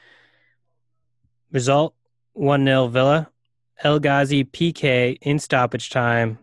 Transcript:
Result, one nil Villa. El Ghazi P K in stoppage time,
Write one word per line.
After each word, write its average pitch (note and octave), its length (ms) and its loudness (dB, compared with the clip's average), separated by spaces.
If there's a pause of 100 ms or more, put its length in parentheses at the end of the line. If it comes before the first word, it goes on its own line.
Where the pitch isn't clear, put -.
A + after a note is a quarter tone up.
(1500)
Result, C#3 420 0 (400)
one C#3 320 0
nil C3 240 2
Villa. C#3 400 0 (540)
El D3+ 160 2
Ghazi C#3 440 0
P E3+ 300 -4
K B2+ 480 0
in C#3+ 180 -2
stoppage B2 500 -2
time, A#2 540 -2